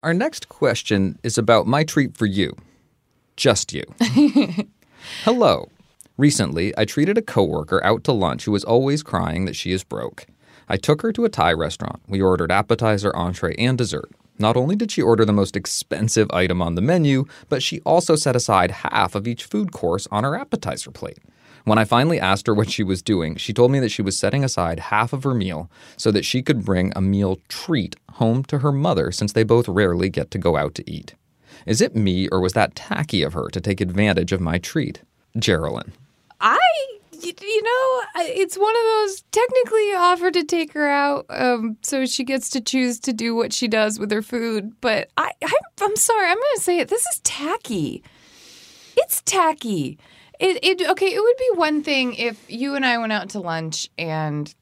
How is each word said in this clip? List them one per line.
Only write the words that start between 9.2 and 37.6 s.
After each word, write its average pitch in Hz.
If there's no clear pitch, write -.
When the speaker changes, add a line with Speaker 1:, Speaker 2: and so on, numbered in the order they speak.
Speaker 1:
that 73
she -
is 92
broke. -
I 98
took 151
her 226
to 233
a 220
Thai 85
restaurant. -
We 98
ordered 90
appetizer, 104
entree, 87
and 123
dessert. 104
Not 110
only 143
did 214
she -
order 113
the 104
most 101
expensive 104
item 90
on 85
the 90
menu, 139
but 135
she -
also 160
set 139
aside 95
half 98
of 104
each 117
food 208
course 90
on 104
her 139
appetizer -
plate. -
When 107
I 110
finally 139
asked 95
her 113
what 104
she -
was 92
doing, 82
she -
told 123
me 139
that 117
she -
was 95
setting 139
aside 85
half 110
of 135
her 139
meal 90
so -
that 101
she 127
could 127
bring 95
a 95
meal 98
treat -
home 120
to 147
her 143
mother 139
since 101
they 113
both 117
rarely 92
get -
to 101
go 85
out 73
to -
eat. -
Is 110
it 202
me, 95
or 92
was 92
that -
tacky -
of 73
her 82
to 92
take 95
advantage 90
of 92
my 85
treat? -
Geraldine. 78
Speaker 2:
I, 226
y-, 339
you 427